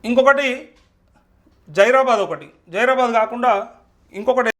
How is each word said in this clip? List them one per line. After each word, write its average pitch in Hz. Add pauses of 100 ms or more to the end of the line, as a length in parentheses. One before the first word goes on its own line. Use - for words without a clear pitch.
ఇంకొకటి 262 (960)
జైరాబాద్ 233
ఒకటి. 151 (160)
జైరాబాద్ 247
కాకుండా 226 (440)
ఇంకొకటి 233